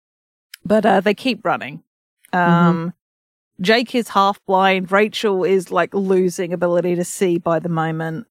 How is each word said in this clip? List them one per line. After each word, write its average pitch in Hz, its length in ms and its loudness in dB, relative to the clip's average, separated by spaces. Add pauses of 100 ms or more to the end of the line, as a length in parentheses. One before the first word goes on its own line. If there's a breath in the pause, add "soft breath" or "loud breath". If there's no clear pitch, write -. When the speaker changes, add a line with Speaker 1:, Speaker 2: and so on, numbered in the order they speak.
(640)
Speaker 1:
But, 208 220 2
uh, 196 140 4
they 202 120 2
keep 233 320 -4
running. 147 380 -4 (500)
Speaker 2:
Mm-hmm. 180 60 -2
Speaker 1:
Um, 170 540 2 (680)
Jake 226 320 0
is 240 160 -2
half 196 380 0
blind. 190 440 2
Rachel 196 520 0
is, 180 260 0
like, 175 240 -2
losing 190 600 -2
ability 175 420 0
to 175 80 -2
see 175 340 -2
by 165 220 -2
the 170 100 -6
moment. 160 600 -4